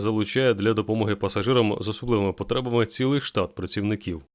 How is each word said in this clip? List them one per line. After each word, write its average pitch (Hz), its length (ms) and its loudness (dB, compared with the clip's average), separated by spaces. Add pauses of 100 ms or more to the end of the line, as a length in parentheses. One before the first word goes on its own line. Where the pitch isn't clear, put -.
залучає 110 540 2
для 101 200 2
допомоги 107 420 0
пасажирам 107 640 2
з 107 80 -4
особливими 107 440 0
потребами 117 540 0
цілий 135 340 0
штат - 340 -4
працівників. 98 680 -4 (140)